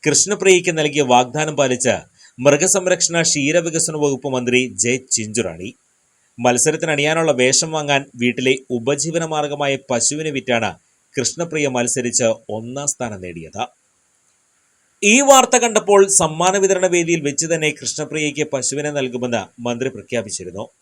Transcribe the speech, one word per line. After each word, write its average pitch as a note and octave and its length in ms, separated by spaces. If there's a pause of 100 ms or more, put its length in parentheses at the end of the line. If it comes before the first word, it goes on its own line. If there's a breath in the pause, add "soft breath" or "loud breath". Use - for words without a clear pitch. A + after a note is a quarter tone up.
കൃഷ്ണപ്രിയയ്ക്ക് F3+ 720
നൽകിയ D3 240 (100)
വാഗ്ദാനം C3 460
പാലിച്ച് B2+ 360 (500 soft breath)
മൃഗസംരക്ഷണ F3 840
ക്ഷീരവികസന D#3+ 720
വകുപ്പ് C#3 320
മന്ത്രി B2 260 (220)
ജെ A#2+ 100 (220)
ചിഞ്ചുറാണി. G#2+ 560 (720)
മത്സരത്തിന് D3+ 500
അണിയാനുള്ള D#3 460
വേഷം C3+ 360
വാങ്ങാൻ C#3+ 280 (180)
വീട്ടിലെ B2+ 320 (220)
ഉപജീവന D3 560
മാർഗമായ D3 400 (180)
പശുവിനെ D3+ 460
വിറ്റാണ് A#2 340 (460)
കൃഷ്ണപ്രിയ D3+ 600
മത്സരിച്ച് A#2+ 520 (300)
ഒന്നാം C3 340
സ്ഥാനം G#2+ 320
നേടിയത്. E2+ 400 (1500)
ഈ - 20 (140)
വാർത്ത B3 340
കണ്ടപ്പോൾ G3+ 380 (180)
സമ്മാന E3+ 340 (120)
വിതരണ F#3 280
വേദിയിൽ E3+ 340
വെച്ച് D#3+ 260
തന്നെ D#3 260
കൃഷ്ണപ്രിയയ്ക്ക് D3 720
പശുവിനെ C#3+ 460
നൽകുമെന്ന് A#2+ 420 (260)
മന്ത്രി A#2+ 280
പ്രഖ്യാപിച്ചിരുന്നു. G2 680 (160)